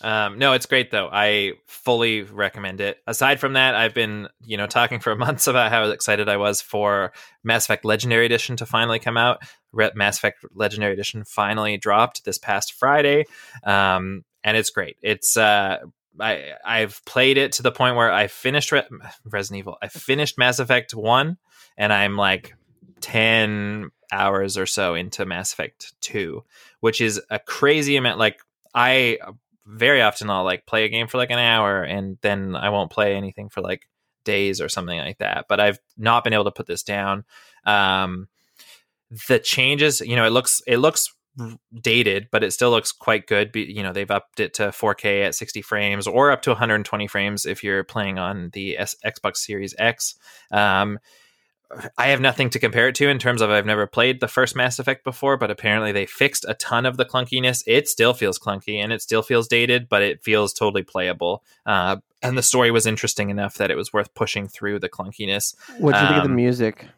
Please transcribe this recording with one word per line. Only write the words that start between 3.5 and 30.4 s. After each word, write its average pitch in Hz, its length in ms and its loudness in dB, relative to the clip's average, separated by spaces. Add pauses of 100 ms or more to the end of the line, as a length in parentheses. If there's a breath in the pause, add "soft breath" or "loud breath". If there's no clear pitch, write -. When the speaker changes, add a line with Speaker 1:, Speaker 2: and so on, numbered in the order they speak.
Speaker 1:
that, 131 200 4
I've 110 200 0
been, 107 340 -4 (180)
you 110 120 -6
know, 104 100 -4
talking 120 320 0
for 110 160 -2
<laughs> - 20 -8
months 123 300 -2
about 123 240 2
how 113 180 2
excited 104 380 0
I 101 100 0
was 101 240 0
for 101 520 -2 (300 loud breath)
Mass 113 220 0
Effect - 200 -2
Legendary 113 400 2
Edition 117 320 -2
to 117 80 -8
finally 113 340 0
come 117 180 -2
out. 120 260 2 (280 loud breath)
Re-, 110 240 0
Mass 101 220 0
Effect - 360 -4
Legendary 104 400 -2
Edition 101 300 -8
finally 107 540 -2
dropped 107 480 0
this 98 120 -6
past - 360 -4
Friday, 143 520 4 (380 loud breath)
um, 95 640 0 (180)
and 107 140 2
it's 107 140 -2
great. 90 300 -6
It's, - 360 -2
uh, 104 400 4 (420)
I, 82 320 -4 (140)
I've 110 400 -2
played 131 320 4
it 135 160 0
to 123 100 -6
the 123 80 2
point 127 240 0
where 117 160 4
I 101 160 2
finished 135 460 -2
Re-, 139 100 2 (400 loud breath)
Resident 101 360 -6
Evil. 98 220 -14
I 98 60 -10
finished - 500 -4
Mass 123 220 2
Effect 123 340 0
one, 123 440 0 (400 soft breath)
and 104 160 2
I'm, 101 240 2
like, 98 380 0 (440)
ten 107 880 0 (220)
hours 98 460 0
or 95 80 -2
so 90 300 -2
into 90 300 -6
Mass 92 280 -8
Effect - 480 -12
two, 87 420 -8 (380 soft breath)
which 113 180 2
is 107 300 0
a 107 100 -4
crazy 143 560 2
amount. 120 240 0
Like, 107 220 2 (340)
I 123 420 2 (480)
very 120 360 4
often 107 280 2
I'll, 95 140 0